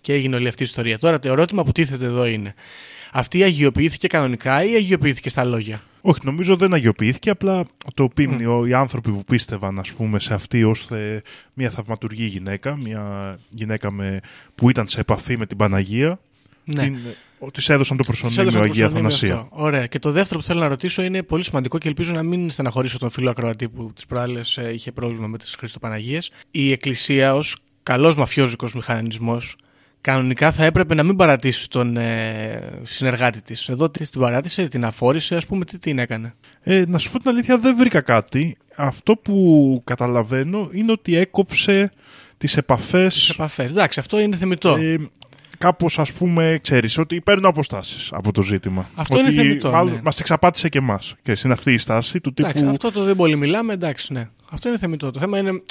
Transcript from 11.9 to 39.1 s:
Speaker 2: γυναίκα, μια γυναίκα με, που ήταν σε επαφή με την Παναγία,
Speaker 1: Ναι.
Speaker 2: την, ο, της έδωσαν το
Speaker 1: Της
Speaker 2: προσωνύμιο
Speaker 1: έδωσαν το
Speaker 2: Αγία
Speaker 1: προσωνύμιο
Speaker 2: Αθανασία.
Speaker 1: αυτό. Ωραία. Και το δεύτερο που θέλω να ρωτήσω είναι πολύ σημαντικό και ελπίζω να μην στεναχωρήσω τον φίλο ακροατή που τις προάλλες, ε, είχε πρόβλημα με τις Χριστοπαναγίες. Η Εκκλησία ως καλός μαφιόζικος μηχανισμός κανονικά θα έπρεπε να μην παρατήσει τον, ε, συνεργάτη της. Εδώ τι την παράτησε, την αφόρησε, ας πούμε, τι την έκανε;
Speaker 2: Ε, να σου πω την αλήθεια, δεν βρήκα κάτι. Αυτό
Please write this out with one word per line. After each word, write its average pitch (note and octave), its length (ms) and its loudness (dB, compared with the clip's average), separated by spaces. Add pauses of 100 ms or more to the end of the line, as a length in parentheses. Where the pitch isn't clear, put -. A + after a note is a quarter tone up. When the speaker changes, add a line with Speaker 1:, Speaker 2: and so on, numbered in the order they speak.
Speaker 2:
γυναίκα, G2 520 -6
μια G2+ 600 -10 (120)
γυναίκα A2 400 -6
με, G2 300 -6 (340)
που B2 160 4
ήταν A#2 180 0
σε - 120 -6
επαφή A2 380 -2
με A2 80 -6
την G2 100 -12
Παναγία, G#2+ 640 0 (440)
Speaker 1:
Ναι. C#3+ 180 -4
Speaker 2:
την, C#3 140 -2 (420)
ο, C3 120 -14
της - 180 -6
έδωσαν C#3 280 2
το B2+ 60 0
Speaker 1:
Της A2 180 -2
Speaker 2:
προσωνύμιο A#2+ 220 0
Speaker 1:
έδωσαν A#2 180 4
το G#2+ 60 4
Speaker 2:
Αγία G#2+ 220 2
Speaker 1:
προσωνύμιο - 200 0
Speaker 2:
Αθανασία. F#2 260 0
Speaker 1:
αυτό. A2+ 300 -8
Ωραία. C#3+ 220 0
Και C#3 120 -6
το D3 120 -2
δεύτερο E3 300 -2
που - 60 -12
θέλω E3+ 140 -2
να D#3 80 0
ρωτήσω F3 340 -4
είναι F#3 200 -2
πολύ E3+ 220 -4
σημαντικό C3 340 -4
και D#3+ 100 -4
ελπίζω E3 240 -4
να D#3+ 100 -4
μην F3 280 -2
στεναχωρήσω B2+ 480 -4
τον A#2+ 120 -4
φίλο B2+ 200 -2
ακροατή A#2 380 -4
που A#2 260 -12
τις - 120 -20
προάλλες, B2 520 -6
ε, A#2 140 -6
είχε A#2 200 -10
πρόβλημα A#2 340 -6
με A2 120 -10
τις - 200 -14
Χριστοπαναγίες. A2+ 720 -8 (200)
Η C#3 220 0
Εκκλησία C3+ 640 0
ως D3 220 -2 (260)
καλός C#3+ 340 2
μαφιόζικος A#2+ 580 0
μηχανισμός A#2 840 -6 (440)
κανονικά C3 520 2
θα D#3 120 2
έπρεπε E3 300 4
να D#3 80 4
μην F#3 140 4
παρατήσει C#3 520 2
τον, A#2+ 280 -2
ε, A2+ 840 -6
συνεργάτη B2 600 -2
της. - 260 -10
Εδώ C3+ 220 0
τι D3 200 -10
την C3+ 100 -6
παράτησε, C#3 480 0
την B2 160 -2
αφόρησε, C3 520 0
ας E3 100 -4
πούμε, F#3+ 180 -4
τι F3 140 -16
την D3 200 -4
έκανε; A#2 340 -6 (300)
Speaker 2:
Ε, F#3 260 4
να F3 100 2
σου - 120 -2
πω B3+ 80 -4
την B3+ 120 -2
αλήθεια, A#3+ 280 4
δεν B3 180 4
βρήκα A#3 240 4
κάτι. C3 560 0 (200)
Αυτό C#3 400 2